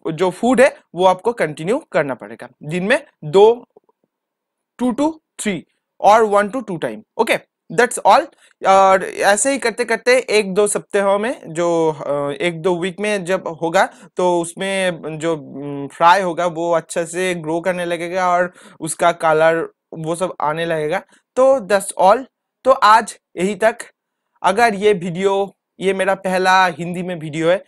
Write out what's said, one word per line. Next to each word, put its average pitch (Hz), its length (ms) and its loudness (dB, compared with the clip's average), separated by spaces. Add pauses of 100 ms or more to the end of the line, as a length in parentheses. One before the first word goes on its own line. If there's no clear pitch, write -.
(120)
जो 175 180 -2
फूड 233 300 0
है - 160 4 (180)
वो 175 100 0
आपको 185 280 2
कंटिन्यू 175 460 -4 (140)
करना 147 220 -2
पड़ेगा, 113 340 -16 (140)
दिन 175 220 -6
में 247 200 0 (200)
दो, 208 440 4 (1120)
two 247 160 0
to 302 140 0 (280)
three 185 200 -4 (440)
or 214 220 6
one 202 240 2
to 254 60 -6
two 202 220 -8
time, 113 200 -8 (220)
okay, - 180 0 (340)
that's 233 340 0
all। 262 200 4 (400)
और 190 380 4
ऐसे 208 480 0
ही 269 60 -2
करते 233 260 -4
करते 240 460 0
एक 202 240 0
दो 208 120 2
सप्ताहों 202 520 -2
में 226 280 -6
जो, 165 500 -2 (100)
अ, 143 260 -4
एक 165 300 -6
दो 175 180 0
वीक 175 200 -6
में 208 240 -4
जब 185 240 -4 (140)
होगा 175 260 2 (280)
तो 180 240 0
उसमें 185 600 -4 (160)
जो, 165 180 -2
उम, 139 520 -10
फ्राई 175 340 4
होगा 175 240 -2
वो 170 260 -4
अच्छे 165 340 -2
से 180 280 -4
ग्रो 165 260 -6
करने 180 240 -4
लगेगा 175 460 -2
और 180 220 0 (280)
उसका 170 320 0
कलर 160 560 2 (260)
वो 160 200 -6
सब 175 260 -6
आने 160 260 -4
लगेगा। 160 320 -4 (380)
तो 262 240 4
that's 196 320 -2 (100)
all। 226 220 4 (400)
तो 254 60 6
आज 214 480 4 (180)
यही 196 180 -2
तक। 220 240 0 (640)
अगर 202 320 2
ये 208 180 2
वीडियो, 196 640 -2 (260)
ये 190 140 0
मेरा 190 200 0
पहला 185 520 2
हिंदी 175 360 -6
में 175 180 -8
वीडियो 156 280 -4
है, 185 200 0